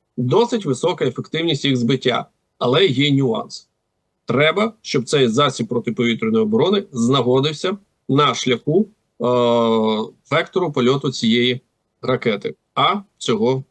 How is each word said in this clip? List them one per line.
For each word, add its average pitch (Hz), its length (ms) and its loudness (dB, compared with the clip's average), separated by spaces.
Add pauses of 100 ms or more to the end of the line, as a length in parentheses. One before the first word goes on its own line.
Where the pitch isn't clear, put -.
(160)
Досить 196 500 0
висока 160 380 -2
ефективність 151 600 -4
їх 139 120 0
збиття, 120 500 -2 (320)
але 135 280 2
є 143 240 0
нюанс. 127 580 -2 (580)
Треба, 160 460 0 (100)
щоб 123 220 -4
цей 135 240 2
засіб 127 400 0
протиповітряної 113 760 -2
оборони 165 480 0
знаходився 135 840 0 (320)
на 135 260 2
шляху, 147 520 0
е, - 400 -10 (1040)
вектору 170 420 -2
польоту 139 400 0
цієї 120 480 0 (420)
ракети. 120 520 -4 (200)
А 160 200 0 (240)
цього, 123 520 -2